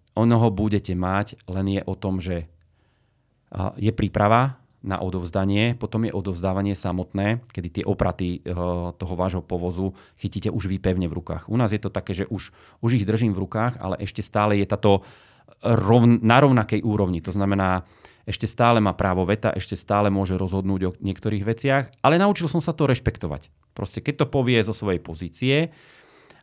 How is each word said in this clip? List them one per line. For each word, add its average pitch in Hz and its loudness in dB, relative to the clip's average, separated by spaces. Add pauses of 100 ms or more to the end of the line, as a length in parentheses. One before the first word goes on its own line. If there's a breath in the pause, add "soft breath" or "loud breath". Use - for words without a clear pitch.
(140)
ono 117 4
ho 113 4
budete 101 -2
mať, 95 -2
len 95 -4
je 98 -2
o 95 -6
tom, 92 -4
že, 85 -6 (1000)
a, - -6
je 107 0
príprava 110 2 (200)
na 95 -6
odovzdanie, 95 0
potom 113 -4
je - -6
odovzdávanie 95 -2
samotné, 98 -2
kedy 85 -8
tie 92 -4
opraty, 92 -2
e, - -10 (420)
toho 90 -8
vášho 90 -2
povozu 90 -4 (240 loud breath)
chytíte 101 -6
už 95 -4
vy 95 -2
pevne 92 0
v 82 -6
rukách. 80 -8
U 107 -4
nás 117 0
je 107 -2
to 101 -6
také, 95 -6
že 92 -4
už, - -8 (280 soft breath)
už 117 0
ich 113 2
držím 110 2
v 95 -2
rukách, 113 -4
ale 92 -6
ešte - -6
stále 104 2
je 98 2
táto 101 4 (580 loud breath)
rovn-, 117 6
na 117 6
rovnakej 120 4
úrovni. 101 0
To 92 -6
znamená, 98 2 (400 soft breath)
ešte - -6
stále 117 2
má 101 4
právo 92 0
veta, 104 0
ešte - -6
stále 104 0
môže 95 0
rozhodnúť 95 -2
o 90 -2
niektorých 98 -4
veciach, 135 0 (140)
ale 160 4
naučil 196 2
som 160 -2
sa 165 -2
to 156 0
rešpektovať. - -2 (240)
Proste, - -10
keď 143 -4
to 135 0
povie 123 2
zo 104 0
svojej 98 -2
pozície 87 -4 (880 soft breath)